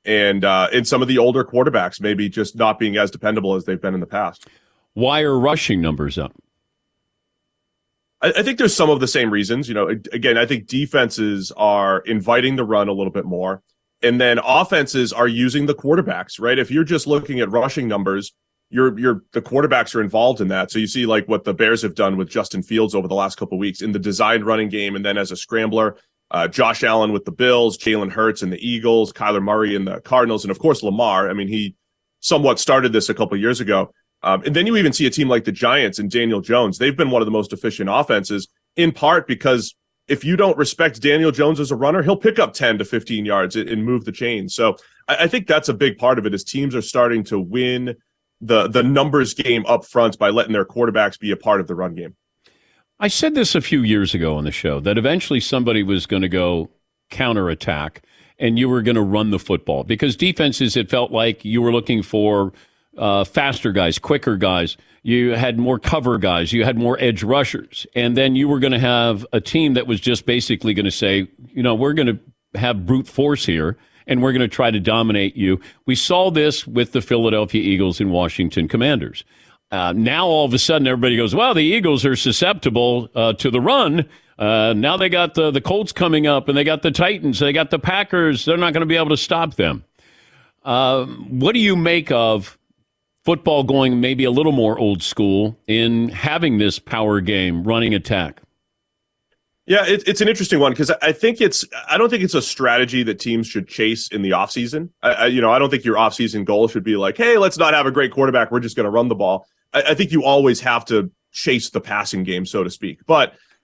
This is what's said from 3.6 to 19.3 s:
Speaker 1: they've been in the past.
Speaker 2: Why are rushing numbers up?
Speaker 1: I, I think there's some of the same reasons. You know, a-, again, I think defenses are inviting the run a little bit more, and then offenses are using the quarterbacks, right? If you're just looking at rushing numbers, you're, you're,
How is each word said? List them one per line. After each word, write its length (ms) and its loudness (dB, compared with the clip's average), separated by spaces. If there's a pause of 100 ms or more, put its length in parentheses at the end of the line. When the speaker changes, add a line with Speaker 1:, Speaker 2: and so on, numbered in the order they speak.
Speaker 1:
they've 140 -4
been 140 -4
in 60 -4
the 60 -8
past. 400 -8 (480)
Speaker 2:
Why 260 2
are 180 2
rushing 420 0
numbers 380 -2
up? 140 -8 (1900)
Speaker 1:
I, 180 2
I 40 2
think 160 -2
there's 160 2
some 160 4
of 80 4
the 80 0
same 240 0
reasons. 380 -2
You 60 -6
know, 140 0
a-, 120 -4 (120)
again, 240 0
I 100 2
think 200 -4
defenses 920 -2
are 440 2
inviting 560 0
the 80 -2
run 240 0
a 40 -2
little 200 -6
bit 120 -6
more, 380 -6 (400)
and 180 2
then 240 2
offenses 680 0
are 160 2
using 380 0
the 80 0
quarterbacks, 640 -2
right? 180 0
If 120 -2
you're 120 2
just 240 -2
looking 340 -2
at 100 -2
rushing 360 -2
numbers, 460 -4 (380)
you're, 280 2
you're, 240 0 (100)